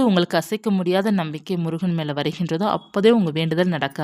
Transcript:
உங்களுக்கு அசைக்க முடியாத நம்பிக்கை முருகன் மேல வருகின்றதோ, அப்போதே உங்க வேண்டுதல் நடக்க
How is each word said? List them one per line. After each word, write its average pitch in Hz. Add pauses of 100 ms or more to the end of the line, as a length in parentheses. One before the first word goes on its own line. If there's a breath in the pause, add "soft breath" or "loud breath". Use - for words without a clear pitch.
உங்களுக்கு 180
அசைக்க 214
முடியாத 185
நம்பிக்கை 170
முருகன் 170
மேல 151
வருகின்றதோ, 160
அப்போதே 208
உங்க 214
வேண்டுதல் 160
நடக்க 139